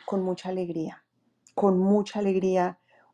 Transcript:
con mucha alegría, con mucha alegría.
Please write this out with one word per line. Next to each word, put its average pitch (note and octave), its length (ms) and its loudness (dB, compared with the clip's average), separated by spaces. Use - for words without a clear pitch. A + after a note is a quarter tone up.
con G3 160 -2
mucha F#3 280 -6
alegría, F3 540 -8
con F#3+ 240 4
mucha G3+ 420 2
alegría. F#3 580 0